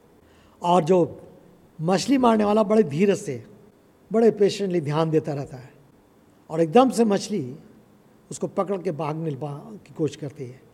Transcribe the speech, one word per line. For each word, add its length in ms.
और 220
जो 380
मछली 360
मारने 260
वाला 200
बड़े 200
धीरज 340
से, 300
बड़े 200
patiently 500
ध्यान 280
देता 240
रहता 240
है 160
और 120
एकदम 280
से 160
मछली 500
उसको 160
पकड़ 340
के 100
भागने 400
बा-, 560
की 60
कोशिश 220
करती 300
है। 160